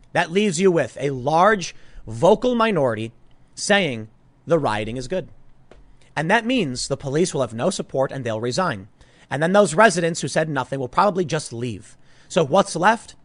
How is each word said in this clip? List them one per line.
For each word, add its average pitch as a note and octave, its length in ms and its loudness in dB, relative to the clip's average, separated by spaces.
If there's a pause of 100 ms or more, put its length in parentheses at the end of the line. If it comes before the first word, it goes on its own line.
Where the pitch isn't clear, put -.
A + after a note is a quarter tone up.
(140)
That D#3+ 180 0
leaves F#3+ 280 2
you F#3+ 120 4
with D3+ 280 0
a C#3+ 120 -2
large E3 640 2 (320)
vocal F#3 480 2
minority C3+ 560 0 (420)
saying C#3+ 540 0 (400)
the E3 100 4
rioting A2+ 400 -2
is B2 100 -10
good. F#3 200 -6 (880)
And D#3+ 160 0
that A3+ 160 2
means E3 400 -2
the C#3 100 -4
police D3+ 380 -2
will C#3 60 0
have A2 120 -4
no C3 160 -2
support C3+ 420 -4
and C3 140 -8
they'll A2 160 -4
resign. B2 460 -4 (420)
And C#3 140 -2
then F3 100 0
those G3 220 4
residents E3+ 460 4
who D#3 60 -4
said D#3+ 220 -2
nothing C#3 300 -4
will B2+ 80 -6
probably F#3 360 0
just D#3 300 -6
leave. A#2 420 -10 (320)
So F3 160 2
what's E3+ 320 2
left? G3+ 500 0